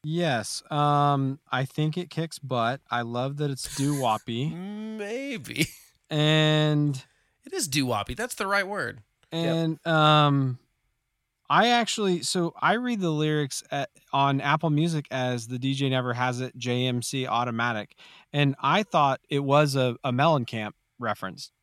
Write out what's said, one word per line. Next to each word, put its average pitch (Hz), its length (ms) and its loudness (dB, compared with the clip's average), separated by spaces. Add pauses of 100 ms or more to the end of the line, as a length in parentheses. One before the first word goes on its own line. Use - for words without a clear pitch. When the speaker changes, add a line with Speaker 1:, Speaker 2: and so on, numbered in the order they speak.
Speaker 1:
Yes. 156 680 -2
Um, 143 680 2 (140)
I 131 120 0
think 156 320 -2
it 180 140 -8
kicks 160 280 -6
butt. 123 420 -2 (100)
I 120 120 0
love 123 340 -4
that 147 140 -2
it's - 260 -8
doo-woppy. 135 760 -2
Speaker 2:
<laughs> 208 460 -10
Maybe. 214 680 -6 (420)
Speaker 1:
And 151 920 2 (440)
Speaker 2:
It - 80 -14
is 330 160 -4
doo-woppy. 123 480 -2
That's 240 180 -8
the 208 140 -4
right 202 180 0
word. 165 340 -8 (300)
Speaker 3:
Yep. 165 140 -2 (100)
Speaker 1:
and, 165 320 -2
um, 147 720 6 (920)
I 185 200 4
actually, 214 540 2
so 170 380 -2
I 160 140 2
read 240 260 -2
the 175 100 0
lyrics 151 600 0
at, 139 200 -4 (220)
on 139 280 4
Apple 151 300 2
Music 151 400 0
as 127 360 -4
"The 123 120 -8
D 135 160 -2
J 135 160 0
never 127 240 0
has 123 260 -2
it, 127 160 -8
J 123 300 -2
M 123 160 0
C 131 240 -4
automatic." 117 680 -2 (360)
And 143 280 2
I 165 220 2
thought 143 460 2
it 143 120 0
was 139 360 4
a, 127 260 0
a 135 80 -2
Mellencamp 123 600 0 (260)
reference. 104 520 -6 (120)